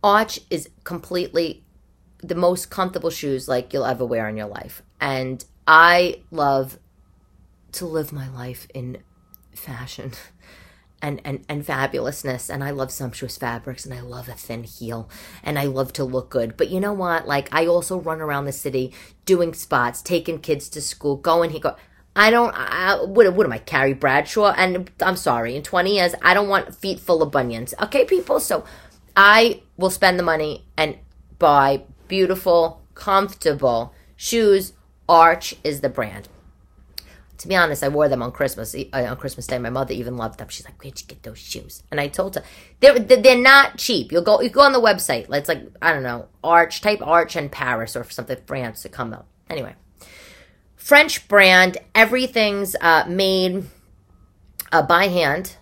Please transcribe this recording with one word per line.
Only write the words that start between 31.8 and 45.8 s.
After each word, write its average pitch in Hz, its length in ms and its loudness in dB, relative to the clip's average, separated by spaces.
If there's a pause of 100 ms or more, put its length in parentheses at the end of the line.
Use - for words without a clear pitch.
beautiful, 185 760 0 (120)
comfortable 143 1000 -2 (200)
shoes. 202 600 0 (340)
Arch 165 460 6 (100)
is 143 160 -4
the 135 80 -2
brand. 104 400 -8 (1120)
To 170 100 -16
be 185 80 0
honest, 156 260 0
I 139 60 0
wore 147 200 2
them 127 140 -2
on 123 100 -6
Christmas, 127 420 -6
uh, 135 320 -6
on 120 100 -8
Christmas 131 300 -12
Day. 127 120 -6
My 120 100 -6
mother 131 240 -6
even 120 240 -8
loved 113 220 -8
them. 104 100 -16
She's - 160 -16
like, - 180 -20
"Where'd 131 180 -18
you - 60 -20
get - 180 -20
those 113 140 -18
shoes?" - 520 -16
And 147 100 -6
I 143 80 -4
told 185 280 -6
her, - 60 -8 (380)
"They're, 269 180 8
they're, 208 220 6
they're 254 160 8
not 269 400 6
cheap." 214 360 -4
You'll 170 100 2
go, 208 180 4
you 240 80 -2
go 277 140 4
on 277 100 6
the 254 80 2
website. 185 500 0
It's 143 180 -4
like, 151 180 -4 (160)